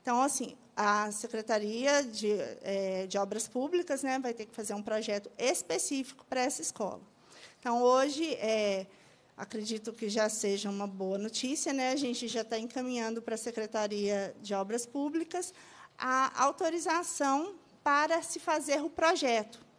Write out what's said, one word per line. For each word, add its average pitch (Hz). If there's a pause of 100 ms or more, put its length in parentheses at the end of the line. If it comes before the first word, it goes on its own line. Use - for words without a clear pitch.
Então, 247
assim, 269 (180)
a 208
Secretaria 226
de, 214 (300)
é, 190
de 196
Obras 202
Públicas, 294
né, 262
vai 247
ter 220
que -
fazer 208
um 208
projeto 214
específico 269
pra 254
essa 285
escola. 190 (580)
Então, 240
hoje, 269
é, 208 (500)
acredito 214
que 226
já 214
seja 202
uma 202
boa 190
notícia, 254
né? 262
A -
gente 247
já 220
tá 226
encaminhando 233
pra 226
Secretaria 208
de 202
Obras 202
Públicas 320 (440)
a 254
autorização 320 (260)
para 311
se -
fazer 294
o 320
projeto. 277 (140)